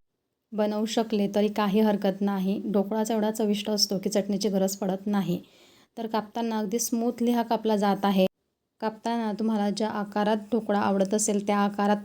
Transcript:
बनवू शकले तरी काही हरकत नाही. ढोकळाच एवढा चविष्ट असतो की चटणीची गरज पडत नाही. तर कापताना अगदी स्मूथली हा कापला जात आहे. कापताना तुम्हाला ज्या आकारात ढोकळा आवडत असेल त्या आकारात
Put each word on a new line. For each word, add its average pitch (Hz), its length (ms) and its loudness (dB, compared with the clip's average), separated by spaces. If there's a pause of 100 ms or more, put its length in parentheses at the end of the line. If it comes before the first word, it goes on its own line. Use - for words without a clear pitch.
(520)
बनवू 214 340 0
शकले 220 480 0
तरी 208 140 4
काही 214 320 2
हरकत 202 400 2
नाही. 196 400 0 (120)
ढोकळाच 214 380 0
एवढा 214 200 0
चविष्ट 214 400 -2
असतो 202 280 0
की 196 120 -4
चटणीची 202 380 0
गरज 196 280 0
पडत 190 300 -4
नाही. 185 340 0 (560)
तर 226 100 -6
कापताना 220 520 -4
अगदी 214 200 -2
स्मूथली 233 520 0
हा 233 120 2
कापला 220 340 0
जात 196 280 2
आहे. 190 220 4 (580)
कापताना 220 540 -4
तुम्हाला 214 320 0
ज्या 214 200 -2
आकारात 208 460 0 (160)
ढोकळा 214 280 0
आवडत 196 340 2
असेल 208 320 0
त्या 202 120 2
आकारात 202 460 2